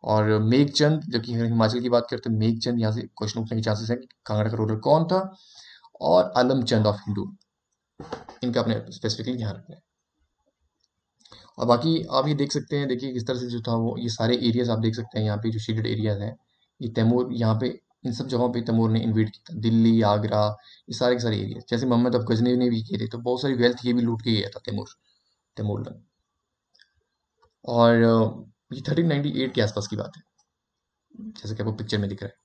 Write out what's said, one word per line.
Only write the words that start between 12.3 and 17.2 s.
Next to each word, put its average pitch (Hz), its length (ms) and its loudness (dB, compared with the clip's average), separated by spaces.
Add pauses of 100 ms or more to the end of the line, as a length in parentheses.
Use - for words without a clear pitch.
देख 143 180 -2
सकते 147 260 -4
हैं, 143 100 -4
देखिए 127 240 -6
किस 120 140 -6
तरह 131 120 -4
से 123 80 -8
जो 120 140 -6
था 117 140 -4
वो, 113 240 -2
ये 120 100 -6
सारे 113 280 0
एरियाज 120 340 0
आप 110 80 0
देख 113 160 0
सकते 113 240 -8
हैं 110 80 0
यहाँ 104 120 -2
पे 113 120 -4
जो 110 80 -4
शेडेड 110 280 -4
एरियाज 107 340 -2
हैं, 101 160 -8 (460)
ये 120 60 -6
तैमूर, 120 440 2